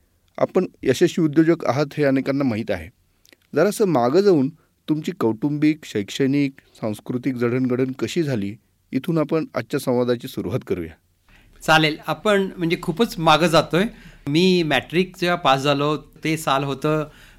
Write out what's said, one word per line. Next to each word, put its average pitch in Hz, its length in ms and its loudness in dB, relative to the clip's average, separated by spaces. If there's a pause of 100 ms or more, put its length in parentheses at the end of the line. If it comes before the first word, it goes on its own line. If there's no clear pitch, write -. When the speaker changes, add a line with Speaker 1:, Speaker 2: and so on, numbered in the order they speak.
(380)
Speaker 1:
आपण 185 280 0 (180)
यशस्वी 160 420 2
उद्योजक 160 400 2
आहात 143 200 0 (120)
हे 151 60 0
अनेकांना 135 400 0
माहीत 113 280 -2
आहे. 87 180 -6 (680)
जरासं 202 300 2
मागं 143 360 4
जाऊन 165 280 4 (400)
तुमची 156 220 -2
कौटुंबिक, 147 760 0
शैक्षणिक, 135 640 -2 (240)
सांस्कृतिक 123 600 -6
जडणघडण 123 560 0
कशी 131 320 -4
झाली, 113 320 -4 (360)
इथून 160 260 -2
आपण 156 280 -2 (100)
आजच्या 135 240 -6
संवादाची 123 480 0
सुरुवात 104 400 -6
करूया. 85 260 -6 (680)
Speaker 2:
चालेल. 156 360 2 (100)
आपण 196 500 0
म्हणजे 170 240 -2
खूपच 220 380 -2
मागं 160 280 4
जातोय. 160 360 2 (440)
मी 175 360 4
मॅट्रिक 156 580 -2
जेव्हा 175 140 0
पास 165 260 2
झालो, 147 360 2
ते 156 400 -6
साल 143 260 0
होतं 147 460 -2 (300)